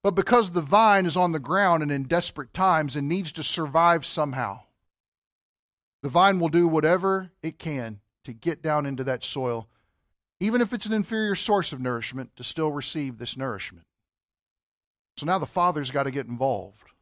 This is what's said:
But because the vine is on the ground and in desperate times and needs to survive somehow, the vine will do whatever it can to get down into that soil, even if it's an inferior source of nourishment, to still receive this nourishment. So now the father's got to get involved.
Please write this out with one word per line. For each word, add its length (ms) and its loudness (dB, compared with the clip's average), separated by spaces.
But 80 2
because 400 4
the 100 0
vine 460 4
is 100 -2
on 140 2
the 80 -2
ground 420 2
and 100 0
in 120 -2
desperate 500 -2
times 420 2
and 120 -2
needs 240 -2
to 120 -10
survive 640 2
somehow, 540 -4
the 60 -4
vine 280 6
will 120 2
do 180 4
whatever 640 2
it 160 -8
can 440 -8
to 80 -12
get 280 -6
down 240 0
into 200 -6
that 180 -4
soil, 440 -4
even 220 2
if 120 0
it's 120 -8
an 80 -2
inferior 400 0
source 400 0
of 80 -8
nourishment, 540 -6
to 80 -16
still 280 -2
receive 460 -6
this 180 -10
nourishment. 520 -8
So 80 -10
now 140 0
the 80 -4
father's 420 -2
got 140 -2
to 80 -4
get 160 -6
involved. 560 -6